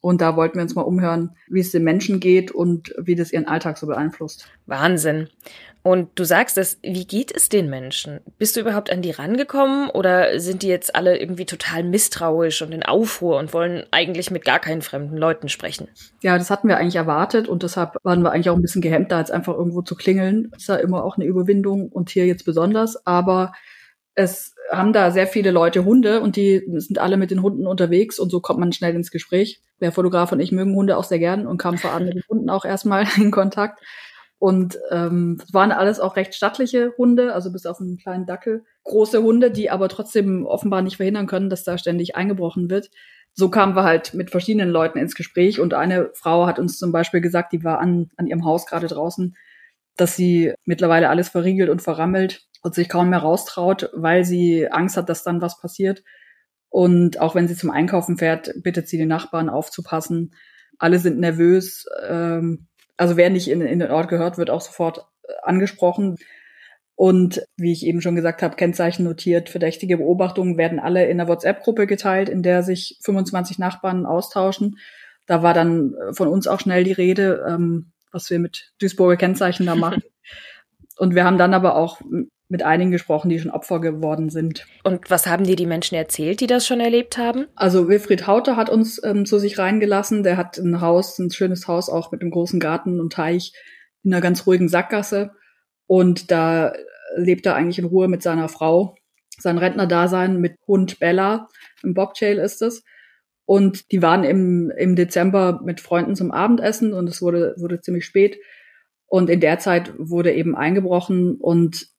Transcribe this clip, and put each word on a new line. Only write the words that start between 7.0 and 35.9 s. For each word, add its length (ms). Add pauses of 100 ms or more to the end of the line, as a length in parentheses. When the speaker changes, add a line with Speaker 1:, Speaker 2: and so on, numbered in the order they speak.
Speaker 2:
geht 300
es 140
den 200
Menschen? 520 (180)
Bist 160
du 60
überhaupt 320
an 100
die 80
rangekommen 800
oder 480
sind 240
die 60
jetzt 260
alle 240
irgendwie 280
total 360
misstrauisch 800
und 80
in 140
Aufruhr 540
und 140
wollen 380
eigentlich 400
mit 140
gar 160
keinen 220
fremden 340
Leuten 320
sprechen? 400 (340)
Speaker 1:
Ja, 160
das 120
hatten 180
wir 80
eigentlich 180
erwartet 540
und 160
deshalb 400
waren 180
wir 80
eigentlich 200
auch 60
ein 60
bisschen 200
gehemmt, 280
da 80
jetzt 140
einfach 220
irgendwo 280
zu 140
klingeln. 600
Ist 120
ja 80
immer 260
auch 140
eine 100
Überwindung 640
und 220
hier 140
jetzt 200
besonders. 600
Aber 480 (680)
es 380 (120)
haben 240
da 200
sehr 160
viele 240
Leute 320
Hunde 360
und 140
die 300 (120)
sind 220
alle 180
mit 140
den 100
Hunden 280
unterwegs 500
und 120
so 100
kommt 180
man 140
schnell 240
ins 160
Gespräch. 500 (180)
Der 120
Fotograf 400
und 80
ich 100
mögen 240
Hunde 220
auch 80
sehr 160
gern 260
und 120
kamen 200
vor 140
allem 140
mit 80
den 140
Hunden 220
auch 140
erstmal 480
<laughs> 40
in 140
Kontakt. 500 (600)
Und, 360 (140)
ähm, 500
es 140
waren 160
alles 300